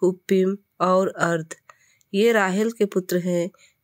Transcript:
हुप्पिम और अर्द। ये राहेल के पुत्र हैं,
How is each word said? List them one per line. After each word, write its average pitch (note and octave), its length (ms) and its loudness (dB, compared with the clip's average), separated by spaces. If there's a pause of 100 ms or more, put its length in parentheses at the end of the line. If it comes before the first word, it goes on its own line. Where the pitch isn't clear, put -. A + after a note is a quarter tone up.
हुप्पिम F#3+ 540 0 (240)
और F#3 260 2
अर्द। E3 460 -4 (600)
ये A3 180 2
राहेल G#3 400 0
के G#3+ 140 -2
पुत्र F3+ 320 -2
हैं, F3 320 -2 (340)